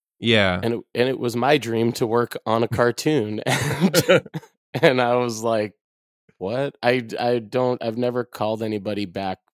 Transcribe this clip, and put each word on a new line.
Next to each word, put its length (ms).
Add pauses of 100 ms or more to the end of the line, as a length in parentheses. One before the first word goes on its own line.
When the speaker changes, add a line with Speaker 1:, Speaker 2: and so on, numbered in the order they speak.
(200)
Speaker 1:
Yeah. 420
Speaker 2:
And 120
it, 60 (140)
and 140
it 100
was 180
my 220
dream 360
to 120
work 300 (100)
on 160
a 60
cartoon. 760
<laughs> 20
And, 760 (600)
and 180
I 160
was 260
like, 320 (640)
"What?" 440
I, 240 (120)
I 200
don't, 440
I've 140
never 280
called 380
anybody 440
back 320 (220)